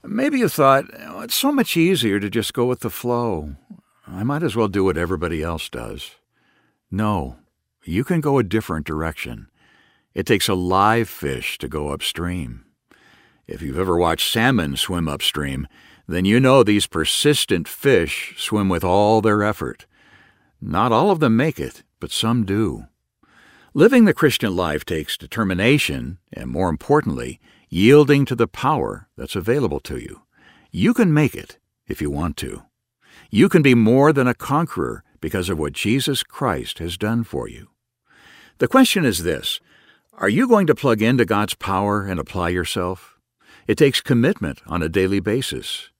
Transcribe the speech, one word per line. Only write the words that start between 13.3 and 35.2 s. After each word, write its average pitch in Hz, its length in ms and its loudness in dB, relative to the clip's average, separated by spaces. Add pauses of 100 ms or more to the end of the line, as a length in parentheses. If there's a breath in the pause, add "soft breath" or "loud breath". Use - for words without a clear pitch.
If - 120 -12
you've 71 180 -6
ever 92 200 0
watched 82 320 0
salmon 113 460 0
swim 85 320 -4
upstream, 69 580 -4 (400 soft breath)
then 90 180 -2
you 104 140 4
know 131 240 6
these 101 240 4
persistent - 800 0
fish - 720 0
swim 104 300 -2
with 87 160 0
all 104 360 4
their 104 220 2
effort. 104 420 -4 (760 soft breath)
Not 110 320 0
all 147 180 4
of 175 80 0
them 120 180 2
make 147 220 0
it, - 240 -10 (160)
but - 140 -10
some 113 320 0
do. 92 420 -2 (880 soft breath)
Living 226 300 6
the 202 100 4
Christian 120 400 0
life 80 300 -2
takes 78 340 -6
determination 101 1000 -2 (140)
and, - 160 -12
more 85 220 -2
importantly, 78 680 -2 (300 soft breath)
yielding 139 540 6
to 131 100 -4
the 117 140 0
power 104 680 -4
that's - 220 -10
available 101 420 -2
to 65 200 -10
you. - 240 -16 (480 soft breath)
You 196 240 0
can 202 180 4
make 151 220 2
it - 240 -16 (280)
if - 140 -8
you 76 80 -4
want 73 300 -4
to. 58 240 -10 (680 soft breath)
You 120 200 6
can 175 100 4
be 135 140 6
more 123 360 6
than 139 160 2
a 123 60 0
conqueror 87 720 -4 (160)